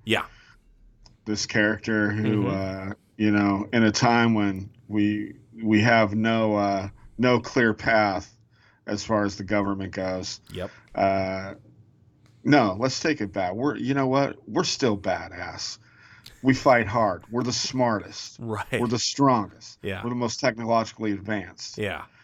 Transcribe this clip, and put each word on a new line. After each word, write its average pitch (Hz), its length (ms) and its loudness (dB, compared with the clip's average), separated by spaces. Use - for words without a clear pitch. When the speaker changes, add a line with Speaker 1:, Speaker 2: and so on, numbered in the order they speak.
Speaker 1:
Yeah. 107 220 0
Speaker 2:
This 107 220 -4
character 107 640 0
who, 107 340 0
Speaker 1:
Mm-hmm. 95 460 -4
Speaker 2:
uh, 98 40 -10
you 107 140 2
know, 101 420 2
in 117 120 4
a 107 80 6
time 117 420 4
when 98 340 -2
we, 104 500 -2
we 110 180 4
have 110 340 4
no, 110 420 2
uh, 101 320 0
no 123 240 4
clear 117 320 2
path 104 640 0
as 101 160 -4
far 107 220 0
as 98 120 -4
the 101 80 -8
government 98 480 -2
goes. 92 500 -6
Speaker 1:
Yep. 92 180 -8
Speaker 2:
Uh, 95 600 0
no, 117 340 4
let's 127 220 -2
take 156 220 -2
it 95 100 -8
back. 92 220 -2
We're, 123 220 -2
you 127 180 -2
know 135 140 0
what? 139 280 2
We're 147 180 0
still 110 340 0
badass. 87 800 -8
We 131 120 -8
fight 120 320 2
hard. 98 440 -2
We're 120 120 -4
the 123 100 -4
smartest. 117 880 -4
Speaker 1:
Right. 110 400 -4
Speaker 2:
We're 120 60 0
the 117 120 -2
strongest. 120 840 0
Speaker 1:
Yeah. 95 200 -6
Speaker 2:
We're 117 60 -6
the 120 80 -6
most 123 240 -4
technologically 113 720 0
advanced. 98 640 -8
Speaker 1:
Yeah. 92 280 -6